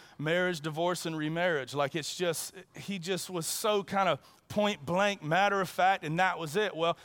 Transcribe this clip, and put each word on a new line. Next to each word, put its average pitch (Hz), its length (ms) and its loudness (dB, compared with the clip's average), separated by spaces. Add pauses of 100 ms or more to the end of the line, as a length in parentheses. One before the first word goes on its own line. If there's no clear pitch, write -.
(160)
marriage, 170 460 0
divorce, 165 420 -2
and 165 100 -4
remarriage." 156 600 -2
Like, 139 200 0
it's 156 220 -6
just, 175 380 -4 (200)
he 190 240 -8
just 175 300 -4
was 175 180 -4
so 208 360 0
kind 196 260 0
of 147 100 2 (300)
point 202 380 0
blank, 196 360 2
matter 196 380 4
of 180 80 -2
fact, 185 360 2
and 156 160 -2
that 185 180 2
was 160 180 -4
it. 202 180 0
Well, 165 300 2